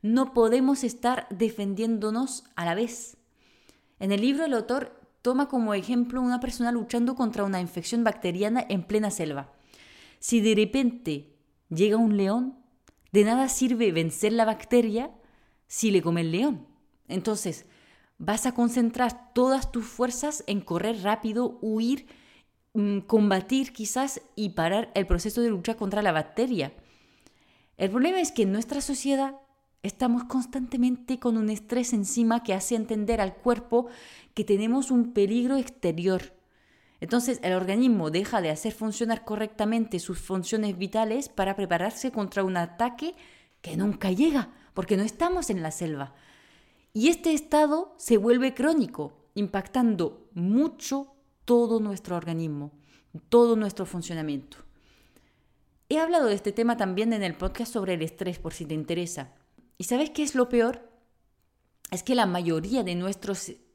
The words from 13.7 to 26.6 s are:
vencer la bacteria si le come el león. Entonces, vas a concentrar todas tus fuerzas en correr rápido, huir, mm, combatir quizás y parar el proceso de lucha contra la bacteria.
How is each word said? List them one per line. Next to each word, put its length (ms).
vencer 420
la 120
bacteria 680
si 240
le 100
come 200
el 100
león. 360
Entonces, 580
vas 260
a 80
concentrar 800
todas 380
tus 140
fuerzas 600
en 140
correr 400
rápido, 600
huir, 440
mm, 260
combatir 760
quizás 480
y 140
parar 440
el 140
proceso 340
de 80
lucha 260
contra 260
la 120
bacteria. 600